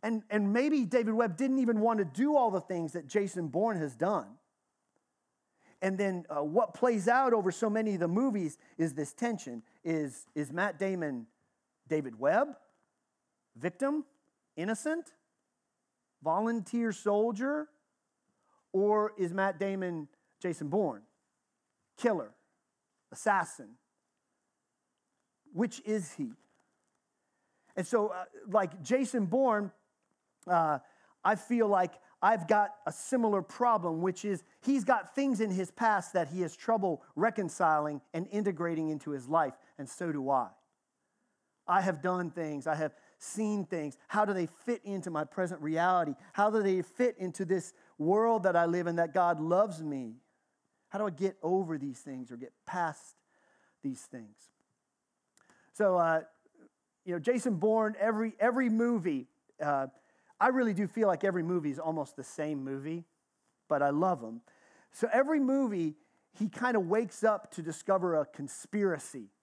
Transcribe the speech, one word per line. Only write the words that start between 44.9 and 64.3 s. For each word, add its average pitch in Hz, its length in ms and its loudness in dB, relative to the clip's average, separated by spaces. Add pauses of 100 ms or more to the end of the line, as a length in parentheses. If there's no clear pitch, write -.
my 151 140 -2
present 170 380 -4
reality? 160 520 2 (200)
How 208 180 2
do 220 100 2
they 190 200 2
fit 247 360 -2
into 185 280 -6
this 175 280 -2 (240)
world 214 460 2
that 180 120 4
I 170 100 6
live 170 220 0
in 170 100 -2
that 170 160 2
God 175 260 4
loves 170 420 2
me? 131 340 -8 (760)
How 202 100 -6
do 214 80 0
I - 20 0
get 185 320 -2
over 170 360 0
these 135 220 -8
things 127 320 -12
or 120 60 -12
get 123 160 -14 (120)
past 170 500 -6 (680)
these 131 180 -6
things? 110 360 -18 (1400)
So, 190 240 4
uh, 165 240 4 (800)
you 180 100 -6
know, 175 60 -2
Jason 240 360 0
Bourne, 214 440 2
every, 220 400 0
every 247 300 2
movie, 214 580 0 (360)
uh, 139 240 0 (520)
I 233 100 6
really 254 240 2
do 190 140 0
feel 220 200 0
like 170 160 2
every 180 200 2
movie 165 280 -2
is 135 80 -6
almost 160 360 -4
the 135 80 -12
same 151 400 -6
movie, 139 420 -6 (600)
but 147 140 4
I 143 80 4
love 156 340 2
'em. 113 180 -12 (500)